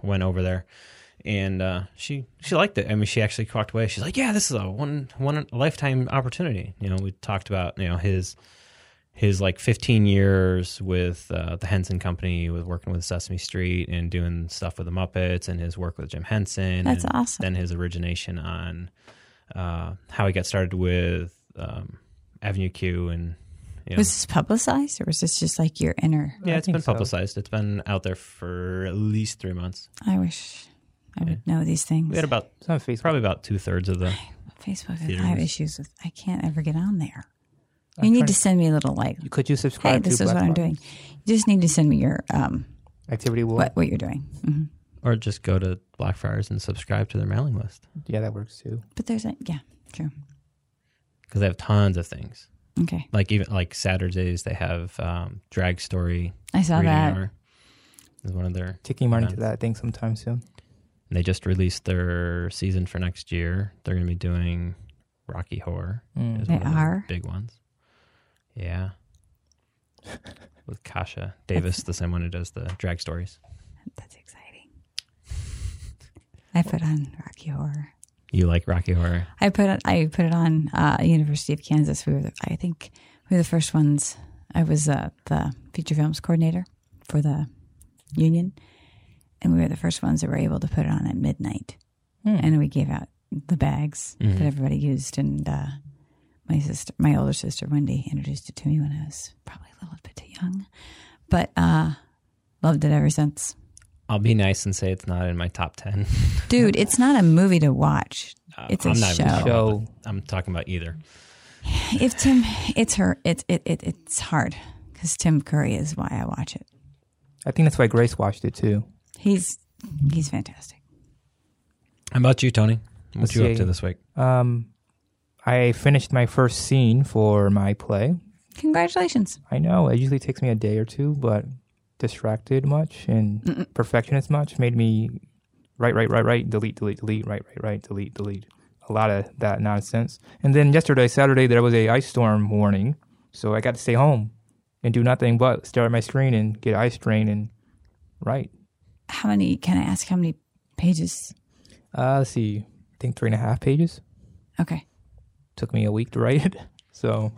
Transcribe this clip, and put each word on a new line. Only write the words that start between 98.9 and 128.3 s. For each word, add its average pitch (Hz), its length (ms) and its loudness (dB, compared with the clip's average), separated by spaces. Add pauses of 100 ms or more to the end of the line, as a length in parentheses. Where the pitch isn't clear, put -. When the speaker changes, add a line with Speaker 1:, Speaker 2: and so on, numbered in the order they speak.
Speaker 2:
I 151 140 -8
was - 260 -16 (120)
probably - 240 -20 (120)
a - 40 -14
little 165 180 -18
bit - 140 -20
too - 120 -20 (140)
young, 185 240 -6 (640)
but, 175 260 2
uh, 160 360 4 (720)
loved 151 220 4
it 147 80 4
ever 147 160 4
since. 147 480 -2 (520)
Speaker 1:
I'll 110 100 0
be 113 160 4
nice 98 320 2
and 98 100 0
say 95 160 0
it's - 140 -6
not 90 220 -2
in 87 100 -2
my 87 100 -2
top - 280 -6
ten. 104 280 -4 (220)
<laughs> - 220 0
Speaker 2:
Dude, 240 280 4
it's - 220 2
not 262 200 6
a 196 40 6
movie 170 380 6
to 147 120 6
watch. 143 640 -2 (240)
Speaker 1:
Uh, - 100 -14
Speaker 2:
It's - 160 -2
a - 60 2
Speaker 1:
I'm 113 100 4
not 92 140 4
even - 20 0
Speaker 2:
show. - 140 2
Speaker 1:
talking - 120 2
about - 40 0
Speaker 3:
Show. 110 380 4 (180)
Speaker 1:
the, - 80 -12
I'm 98 120 -6
talking 92 300 -6
about 85 160 -6
either. 82 300 -6 (920)
Speaker 2:
If - 260 2
Tim, 262 240 6 (340)
it's 220 200 2
her, 180 280 2
it's, 170 240 0
it, 175 160 0
it, 165 200 -2
it's - 360 -6
hard - 340 -2 (400)
'cause - 220 -6
Tim 156 240 2
Curry 151 360 0
is 151 200 -6
why - 140 -6
I 101 160 -4
watch - 300 -8
it. - 100 -16 (800)
Speaker 3:
I 139 60 -2
think 160 140 4
that's 151 120 2
why 127 80 6
Grace 117 320 2
watched 101 260 -2
it 120 100 -4
too. 104 300 0 (380)
Speaker 2:
He's, 190 360 0 (540)
he's 156 160 -2
fantastic. - 500 -10 (1300)
Speaker 1:
How 131 60 2
about 123 240 6
you, 127 80 4
Tony? 110 300 4 (320)
What 107 80 -8
Speaker 3:
Let's 113 160 2
Speaker 1:
you 113 80 6
up 117 80 4
Speaker 3:
see. - 60 0
Speaker 1:
to - 60 2
this 90 160 0
week? 92 160 -4 (200)
Speaker 3:
Um, 123 500 2 (800)
I 123 260 4
finished 143 400 2
my 123 140 4
first - 400 2
scene 131 380 6
for 104 440 4
my 101 260 4
play. 117 420 0 (400)